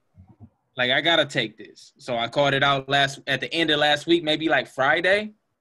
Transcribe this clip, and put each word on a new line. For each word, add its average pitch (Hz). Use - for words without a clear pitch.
Like, 123
I 139
gotta 160
take 127
this." -
So 127
I 117
called 139
it 139
out 139
last, 139
at 135
the -
end 165
of 147
last 147
week, 170
maybe, 156
like, 131
Friday, 180